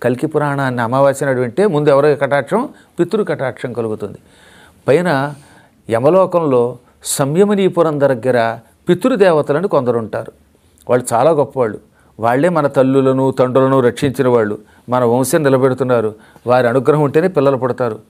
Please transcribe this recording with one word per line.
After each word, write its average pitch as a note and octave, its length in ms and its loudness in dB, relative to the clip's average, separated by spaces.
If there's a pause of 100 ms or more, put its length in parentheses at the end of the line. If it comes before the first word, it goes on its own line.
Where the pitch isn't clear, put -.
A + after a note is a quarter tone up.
కల్కి B2+ 240 -2
పురాణాన్ని C#3 560 -2
అమావాస్య C3+ 440 0
నాడు C3 140 -2
వింటే B2+ 260 -2
ముందు D3+ 240 0
ఎవరి C#3 260 4
కటాక్షం? C#3+ 520 -2 (320)
పితృ G3 240 -2
కటాక్షం C3 480 -6
కలుగుతుంది. G#2+ 460 -8 (720)
పైన D3 460 0 (560)
యమలోకంలో C#3+ 880 0 (260)
సంయమనీపురం E3+ 960 0
దగ్గర B2 580 0 (300)
పితృదేవతలను F3 800 2
కొందరుంటారు. A#2 640 -2 (580)
వాళ్ళు B2 220 0
చాలా B2 180 2
గొప్పవాళ్ళు. C3 580 -2 (320)
వాళ్ళే B2+ 280 0
మన D#3+ 180 0
తల్లులను, C3+ 640 2
తండ్రులను C3 500 2
రక్షించిన B2+ 480 0
వాళ్ళు, A2 300 0 (300)
మన B2 160 0
వంశం C3 380 0
నిలబెడుతున్నారు. B2+ 720 0 (320)
వారి B2 220 2
అనుగ్రహం C#3 320 2
ఉంటేనే D3+ 280 0
పిల్లలు C#3 280 0
పుడతారు. A#2+ 420 -4 (120)